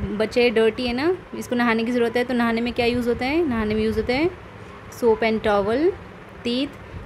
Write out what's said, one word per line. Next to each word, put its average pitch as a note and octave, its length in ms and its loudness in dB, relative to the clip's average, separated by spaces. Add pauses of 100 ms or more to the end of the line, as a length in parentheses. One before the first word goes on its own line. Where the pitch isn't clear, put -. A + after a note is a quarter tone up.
(160)
बच्चे A3 340 2
dirty A3 360 2
है A#3+ 80 -2
ना, D#4+ 220 2 (220)
इसको A3+ 160 -4
नहाने A3+ 300 2
की A#3+ 80 -2
ज़रूरत A#3 240 2
है, B3 80 2
तो B3+ 100 -2
नहाने A#3 260 2
में A#3+ 120 -2
क्या A#3+ 140 0
यूज़ A#3+ 220 0
होता A#3+ 180 0
है, D#4+ 220 2
नहाने G#3+ 260 0
में G#3+ 100 2
यूज़ A3 160 0
होता A#3+ 140 0
है D#4+ 160 2 (640)
soap A3+ 300 2
and A3 220 2
towel। G#3+ 400 2 (640)
teeth, B3+ 280 -2 (320)